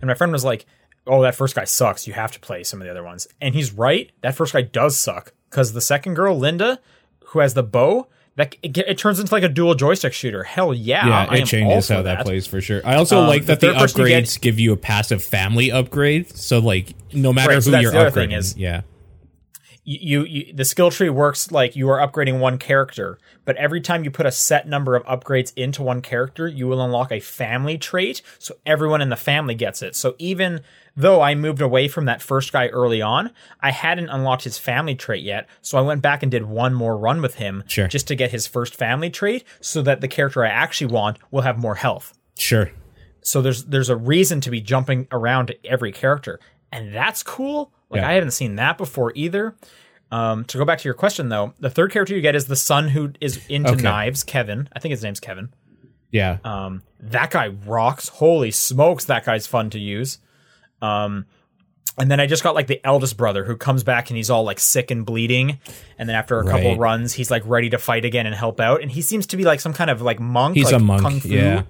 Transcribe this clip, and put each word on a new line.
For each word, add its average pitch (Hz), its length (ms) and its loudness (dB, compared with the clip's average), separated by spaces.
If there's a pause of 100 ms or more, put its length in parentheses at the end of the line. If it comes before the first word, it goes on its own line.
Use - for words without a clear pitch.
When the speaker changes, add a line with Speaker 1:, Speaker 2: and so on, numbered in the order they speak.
Speaker 1:
And 131 60 -4
my 127 60 4
friend 170 200 2
was 135 100 0
like, 123 220 -2 (420)
"Oh, 131 140 6
that 127 140 4
first 135 200 -2
guy 104 80 -2
sucks. - 440 0
You 104 60 -12
have 110 200 -6
to - 60 -20
play 90 240 -12
some 95 180 -10
of 92 40 -14
the 90 60 -12
other 87 120 -12
ones." 87 240 -14 (120)
And 135 160 -2
he's 139 160 -2
right. 123 400 0 (100)
That 131 140 -2
first 156 180 -2
guy 139 100 2
does 135 360 0
suck. - 340 -6 (160)
'Cause 123 240 0
the 117 80 -4
second 143 340 -2
girl, 185 220 2
Linda, 170 420 0 (480)
who - 120 -2
has 139 140 4
the 127 100 0
bow, 135 440 2 (280)
that 143 260 -2
it, 151 160 -6
it 185 200 -2
turns 208 240 2
into, 202 120 0
like, 208 100 2
a 185 60 4
dual 165 260 4
joystick 143 360 2
shooter. 104 320 -6
Hell 175 300 0
yeah, 123 340 0
Speaker 2:
Yeah, 110 220 4
Speaker 1:
I - 80 0
Speaker 2:
it 131 40 4
Speaker 1:
am 135 60 0
Speaker 2:
changes 107 420 2
Speaker 1:
all 107 80 4
Speaker 2:
how 92 40 0
Speaker 1:
for - 60 -2
Speaker 2:
that 92 100 0
Speaker 1:
that. 101 80 -2
Speaker 2:
plays 95 220 -2
for 98 120 -4
sure. 101 240 -4
I 127 120 2
also 175 260 6
Speaker 1:
Um, 156 60 6
Speaker 2:
like 147 160 4
Speaker 1:
the - 40 -6
Speaker 2:
that 151 140 4
the - 60 6
Speaker 1:
third 175 100 4
person 135 240 4
you 127 80 6
get 123 160 6
Speaker 2:
upgrades - 160 -6
give 113 180 2
you 113 140 6
a 95 40 0
passive 104 460 0
family 110 480 2
upgrade. 143 640 0
So, - 240 2
like, 98 360 0 (180)
no 135 180 2
matter 131 200 4
Speaker 1:
Right, 139 120 4
so 113 40 4
Speaker 2:
who - 40 6
Speaker 1:
that's 120 120 6
Speaker 2:
you're 113 100 2
Speaker 1:
the - 80 6
other 135 100 6
thing 92 200 0
Speaker 2:
upgrading, 107 60 -4
Speaker 1:
is 95 200 -4
Speaker 2:
yeah. 87 240 -4 (1040)
Speaker 1:
you, 139 160 -10
you, 143 240 0
you, 160 280 -10
the 135 120 -2
skill 175 260 4
tree 180 180 0
works 143 440 0
like 127 240 2
you 135 120 0
are 135 160 4
upgrading 139 340 0
one 127 180 2
character, 131 600 -2 (280)
but 131 100 0
every 151 240 -2
time 165 240 -2
you 143 80 -6
put 151 140 -2
a 131 60 2
set - 360 0
number 139 300 0
of 123 80 -2
upgrades 127 500 -2
into 135 280 -4
one 123 180 -2
character, 131 460 -4
you 135 200 -6
will 131 160 0
unlock 123 300 -2
a 107 80 -6
family 131 560 -4
trait. 185 440 -4 (180)
So - 160 -14 (100)
everyone 151 360 2
in 139 80 -2
the 120 60 -2
family 143 400 -2
gets 113 260 -6
it. 95 140 -10
So 127 220 -2
even 175 440 -4 (360)
though 175 240 6
I 143 140 4
moved 147 260 -2
away 131 280 4
from 147 160 -4
that 117 160 0
first 135 320 -2
guy 127 160 2
early 117 320 0
on, 131 280 0 (320)
I 139 100 2
hadn't 170 380 -2
unlocked 131 360 -2
his 120 120 -10
family 135 380 -2
trait 101 280 -6
yet. 101 220 -6 (160)
So - 160 -4
I 131 40 4
went 143 200 0
back 143 220 0
and 135 80 0
did 117 140 0
one 117 280 -2
more 113 240 -2
run 123 240 0
with 135 140 -4
him 98 320 -6
Speaker 2:
Sure. 101 220 0
Speaker 1:
just - 180 -4
to 147 80 -4
get 123 160 0
his 113 160 -6
first 120 280 -6
family 131 340 -2
trait 214 340 -4 (160)
so - 220 -6
that 135 180 2
the 135 80 -6
character 135 380 0
I - 40 2
actually 120 440 -2
want 104 240 0 (140)
will 135 100 -2
have 123 180 0
more 110 160 -4
health. - 380 -4 (260)
Speaker 2:
Sure. 107 320 2 (500)
Speaker 1:
So - 200 -2
there's, 127 240 -2
there's 135 240 0
a 127 80 2
reason 151 420 2
to 135 100 -6
be 120 120 -4
jumping 131 500 -2
around 123 360 0
to - 200 -12
every 120 240 -2
character. 135 480 -4 (320)
And 107 240 -14
that's 170 280 -4
cool. 277 500 -8 (160)
Like, - 120 -4
Speaker 2:
Yeah. 131 80 -2
Speaker 1:
I 165 40 0
haven't 175 180 2
seen 113 240 -4
that 131 220 0
before 123 380 -4
either. 196 380 -4 (580)
Um, 113 340 -2
to - 120 -10
go 135 60 0
back 160 160 0
to - 60 -10
your 131 80 -2
question, 185 340 -2
though, 104 320 -4
the 139 100 -2
third 180 220 2
character 196 240 -2
you 180 60 -2
get 147 140 4
is 139 100 0
the 135 100 -4
son 147 320 2
who 143 320 0
is - 300 -6
into 143 220 2
Speaker 2:
Okay. 123 100 2
Speaker 1:
knives, 117 420 0
Kevin. 120 500 -4
I 135 60 -12
think 160 120 -6
his 110 120 -6
name's 101 160 -8
Kevin. 98 300 -14 (600)
Speaker 2:
Yeah. 95 360 0
Speaker 1:
Um, 95 380 -10 (180)
that 120 300 -4
guy 127 180 0 (160)
rocks. 117 420 0
Holy 151 440 2
smokes, 143 540 2
that 120 200 0
guy's 113 200 -2
fun 113 260 -2
to 110 80 -10
use. 104 400 -8 (600)
Um, 104 440 -2 (720)
and 135 140 2
then 143 80 2
I 143 80 2
just 160 160 0
got, 165 100 2
like, 151 140 0
the 131 180 -2
eldest 135 320 0
brother 101 280 0
who 117 100 -6
comes 131 280 0
back 120 260 2
and 117 80 -6
he's 110 120 -4
all, 117 140 2
like, 104 160 -4
sick - 320 0
and 117 140 -4
bleeding. 123 540 0 (380)
And 117 120 -10
then 113 60 -2
after 113 240 0
a 110 60 0
couple 92 260 4
Speaker 2:
Right. 92 80 0
Speaker 1:
runs, 117 340 0
he's, 127 180 -4
like, 113 140 -2
ready 120 240 0
to 113 80 0
fight 117 280 -2
again 117 200 -2
and 107 100 -6
help 113 240 -4
out. 120 220 2
And 139 100 -8
he 139 100 -6
seems 208 260 -2
to 185 100 -6
be, 190 80 0
like, 151 160 4
some 160 120 -4
kind 165 160 -2
of, 117 120 -2
like, 117 180 -2
monk, 123 360 0
Speaker 2:
He's 143 100 6
Speaker 1:
like, 127 100 6
Speaker 2:
a 123 40 6
monk, 101 220 4
Speaker 1:
kung 139 200 0
fu. 90 80 -6
Speaker 2:
yeah. 98 400 4